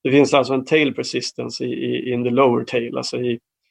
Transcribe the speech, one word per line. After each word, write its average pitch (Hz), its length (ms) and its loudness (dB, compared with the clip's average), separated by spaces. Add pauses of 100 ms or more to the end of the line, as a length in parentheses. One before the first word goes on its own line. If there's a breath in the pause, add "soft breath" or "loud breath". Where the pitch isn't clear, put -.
Det 131 80 0
finns 139 240 6
alltså 131 200 2
en 131 100 -2
tail 147 300 2
persistence 123 680 -8
i, 127 80 -4
i, 123 400 -4
in 120 120 -2
the 123 60 0
lower 123 340 4
tail. 123 320 -4
Alltså 127 200 -6
i, 123 220 -2 (320)